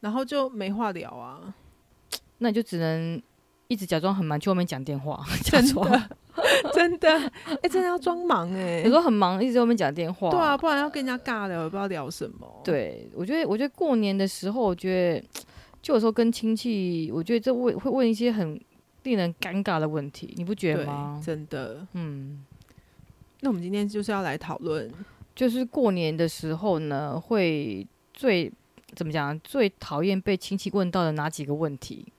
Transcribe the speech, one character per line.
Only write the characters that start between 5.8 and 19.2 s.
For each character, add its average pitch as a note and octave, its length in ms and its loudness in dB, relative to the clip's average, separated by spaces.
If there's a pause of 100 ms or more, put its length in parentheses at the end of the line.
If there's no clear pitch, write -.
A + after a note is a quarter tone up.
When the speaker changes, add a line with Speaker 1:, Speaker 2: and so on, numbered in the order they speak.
Speaker 1:
<laughs> - 380 2
真 E4+ 240 6
的， D#4 340 4 (300)
哎， F4+ 80 2
真 F#4 100 4
的 F4+ 80 2
要 F4 100 0
装 F4 200 0
忙 A3 340 2
哎。 F3+ 300 -2
Speaker 2:
有 A3 80 6
时 B3 40 8
候 D#4+ 60 10
很 E4+ 100 4
忙， F#3+ 320 4
一 B3+ 40 2
直 B3 80 -2
在 B3 60 6
外 A#3+ 60 6
面 A#3 80 6
讲 D#3 200 2
电 E3 180 -2
话。 F#3 160 -2
Speaker 1:
对 F4+ 100 4
啊， D4 200 4
不 D#4+ 80 0
然 D4 120 4
要 D4 120 0
跟 D4 120 -4
人 C4 40 -2
家 B3 180 -4
尬 G#3+ 240 -4
聊， E3+ 140 -4
也 D#3+ 80 -4
不 F3+ 40 -12
知 G3 40 -4
道 G3 80 -2
聊 D#3+ 240 -6
什 - 220 -8
么。 - 300 -20
Speaker 2:
对， D2+ 520 -2
我 E3 100 -6
觉 G#3 100 -4
得， E4 140 0
我 G3 80 0
觉 B3+ 100 0
得 C4 80 -6
过 D4+ 220 2
年 G3+ 200 2
的 G3 120 2
时 F#3 220 -6
候， A#3 100 -4
我 G3 140 2
觉 F3+ 440 0
得， - 260 -14 (360)
就 - 140 0
有 A3+ 60 6
时 G#3+ 40 0
候 A3+ 80 4
跟 A#3 180 4
亲 A3 240 0
戚， F#3 560 -2
我 D3 120 -2
觉 F3 100 -2
得 A#3 80 2
这 B3+ 140 0
问， B3 260 0
会 C4+ 100 -2
问 B3+ 160 2
一 A3+ 60 4
些 A3+ 180 0
很 F3+ 300 -4 (440)
令 B3+ 120 0
人 F3 240 0